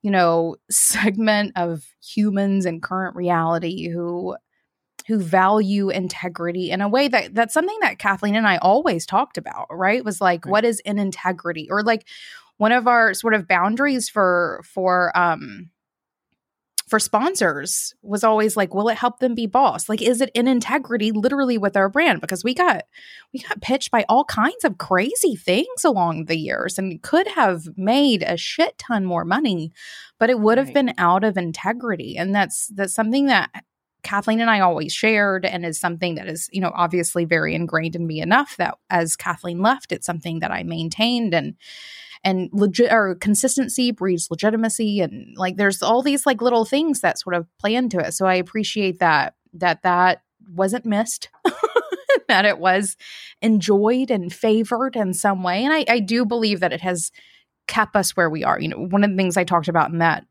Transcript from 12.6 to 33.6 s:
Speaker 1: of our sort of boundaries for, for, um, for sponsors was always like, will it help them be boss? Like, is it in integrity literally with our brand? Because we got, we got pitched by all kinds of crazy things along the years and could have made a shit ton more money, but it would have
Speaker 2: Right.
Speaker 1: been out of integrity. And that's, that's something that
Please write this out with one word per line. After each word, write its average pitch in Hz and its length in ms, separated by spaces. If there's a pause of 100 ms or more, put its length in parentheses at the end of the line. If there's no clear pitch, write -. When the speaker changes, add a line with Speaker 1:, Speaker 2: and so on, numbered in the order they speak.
Speaker 1:
of 240 160
our 226 260
sort 220 200
of 196 140
boundaries 233 600
for, 175 560
for, 180 520
um, 165 520 (1200)
for 220 120
sponsors 214 1040
was 208 200
always 214 320
like, 190 200
will 208 140
it 220 80
help 240 200
them 247 160
be 226 140
boss? 208 420
Like, 214 140
is 240 180
it 262 140
in 240 120
integrity 240 640
literally 247 460
with 202 180
our 196 140
brand? 277 320
Because 180 220
we 247 100
got, 269 300 (500)
we 262 60
got - 200
pitched - 300
by 233 180
all 254 180
kinds 285 380
of 208 140
crazy 240 580
things 277 480
along 170 420
the 160 120
years 156 400
and 190 240
could 370 280
have 196 340 (120)
made 226 460
a - 160
shit - 400
ton 208 260
more 170 220
money, 175 460 (480)
but 226 100
it 247 100
would 220 200
have 269 80
Speaker 2:
Right. - 80
Speaker 1:
been 269 240
out 180 240
of 208 140
integrity. 185 800
And 190 180
that's, - 320
that's 196 260
something 233 340
that 214 220 (540)